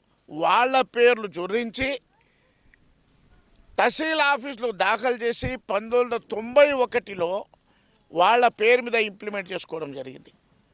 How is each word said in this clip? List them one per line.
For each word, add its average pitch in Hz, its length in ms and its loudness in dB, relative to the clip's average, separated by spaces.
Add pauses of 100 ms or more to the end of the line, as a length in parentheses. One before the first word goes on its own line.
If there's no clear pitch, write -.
(300)
వాళ్ళ 208 500 2
పేర్లు 240 460 2
జొర్రించి 220 760 -6 (1800)
తహసీల్ 311 420 0
ఆఫీసులో 262 500 -2
దాఖలు 214 460 0
చేసి 240 400 -4
పంతొమ్మిది 226 400 -4
వందల 240 200 0
తొంభై 247 560 2
ఒకటిలో 202 760 -2 (640)
వాళ్ళ 220 360 4
పేరు 240 340 2
మీద 233 120 -6
ఇంప్లిమెంట్ 202 580 -4
చేసుకోవడం 160 400 -8
జరిగింది. 131 400 -14 (420)